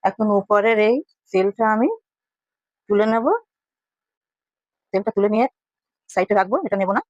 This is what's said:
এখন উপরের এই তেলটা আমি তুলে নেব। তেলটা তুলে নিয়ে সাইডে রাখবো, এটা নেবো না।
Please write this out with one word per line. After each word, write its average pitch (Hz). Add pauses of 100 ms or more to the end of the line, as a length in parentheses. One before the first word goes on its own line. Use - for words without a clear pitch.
এখন 196 (140)
উপরের 208 (100)
এই 240 (320)
তেলটা 196
আমি 226 (1000)
তুলে 208
নেব। 226 (1700)
তেলটা 202
তুলে 202
নিয়ে 233 (640)
সাইডে 185
রাখবো, 196 (100)
এটা 202
নেবো 190
না। -